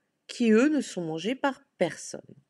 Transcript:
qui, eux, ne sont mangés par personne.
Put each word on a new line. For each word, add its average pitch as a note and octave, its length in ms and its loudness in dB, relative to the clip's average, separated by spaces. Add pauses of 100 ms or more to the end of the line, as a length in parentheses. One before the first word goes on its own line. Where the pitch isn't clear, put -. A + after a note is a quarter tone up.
(280)
qui, A#3 240 2
eux, A#3 180 6
ne D4+ 120 0
sont - 220 -6
mangés E3 320 -6
par C4+ 280 -4 (140)
personne. - 440 -4 (280)